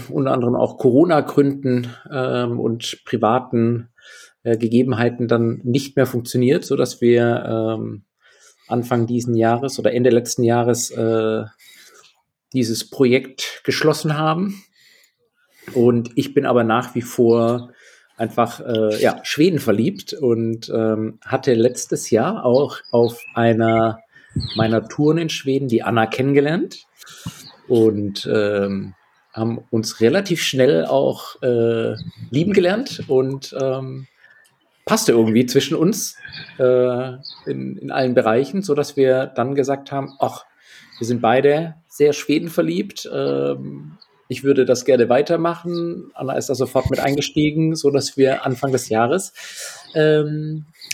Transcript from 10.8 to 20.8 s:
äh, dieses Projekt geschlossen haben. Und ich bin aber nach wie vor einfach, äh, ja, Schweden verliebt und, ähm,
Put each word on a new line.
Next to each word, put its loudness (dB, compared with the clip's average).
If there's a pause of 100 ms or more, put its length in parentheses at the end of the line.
äh, 0 (1120)
dieses -2
Projekt -2
geschlossen 0
haben. -2 (1080)
Und 2
ich -2
bin 2
aber 2
nach 0
wie -2
vor 2 (460)
einfach, -2
äh, 0
ja, 2
Schweden 2
verliebt -2
und, -2
ähm, -2